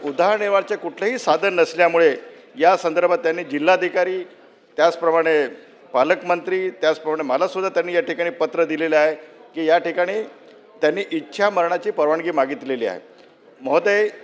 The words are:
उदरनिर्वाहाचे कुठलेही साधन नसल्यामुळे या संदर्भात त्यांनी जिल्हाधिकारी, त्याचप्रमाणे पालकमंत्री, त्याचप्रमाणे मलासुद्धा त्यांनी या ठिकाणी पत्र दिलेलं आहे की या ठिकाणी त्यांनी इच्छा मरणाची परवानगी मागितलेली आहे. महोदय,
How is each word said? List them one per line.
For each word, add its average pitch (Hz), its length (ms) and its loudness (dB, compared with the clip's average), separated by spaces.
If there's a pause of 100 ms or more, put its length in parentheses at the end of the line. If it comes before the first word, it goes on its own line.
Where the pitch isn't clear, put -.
उदरनिर्वाहाचे 196 720 0
कुठलेही 202 420 -6
साधन 185 360 2
नसल्यामुळे 170 600 4 (440)
या 170 180 6
संदर्भात 175 420 0
त्यांनी 170 260 -2
जिल्हाधिकारी, 180 760 0 (560)
त्याचप्रमाणे 165 680 2 (460)
पालकमंत्री, 180 800 0
त्याचप्रमाणे 156 520 -2
मलासुद्धा 180 460 -2
त्यांनी 175 240 -2
या 170 80 2
ठिकाणी 170 300 -2
पत्र 160 340 0
दिलेलं 156 320 -2
आहे 151 180 2 (400)
की 165 120 -4
या 160 120 6
ठिकाणी 180 440 -2 (580)
त्यांनी 165 300 2
इच्छा 165 400 -2
मरणाची 175 400 -2
परवानगी 160 400 0
मागितलेली 131 560 -2
आहे. 90 140 -4 (600)
महोदय, 185 480 2 (160)